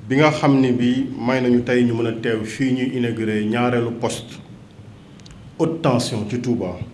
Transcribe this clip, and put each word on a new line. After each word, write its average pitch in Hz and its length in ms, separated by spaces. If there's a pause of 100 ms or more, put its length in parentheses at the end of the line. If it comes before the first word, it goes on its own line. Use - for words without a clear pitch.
bi 131 80
nga 147 160
xam 139 300
ni 127 100
bi 123 360 (120)
may 127 220
nañu 123 220
tey 123 200
ñu 117 100
mën 113 140
a 110 60
teew 110 300
fii 131 300
ñuy 127 240
inauguré 107 480
ñaareelu 120 540
poste - 400 (1200)
haute 165 220
tension 120 480
ci 123 100
Touba 98 400 (140)